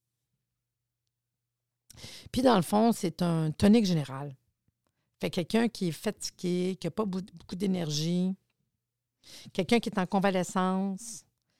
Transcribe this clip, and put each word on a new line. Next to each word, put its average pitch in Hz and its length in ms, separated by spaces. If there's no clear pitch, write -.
Puis 254 100
dans 247 140
le 180 60
fond, 220 300
c'est - 300
un 165 300
tonique 208 340
général. 139 500
Fait 175 100
quelqu'un 220 380
qui 190 200
est 160 40
fatigué, 180 840
qui - 80
a 165 40
pas 214 160
bou-, 185 160
beaucoup - 240
d'énergie, 175 800
quelqu'un 220 260
qui - 80
est - 100
en 180 80
convalescence. 190 1160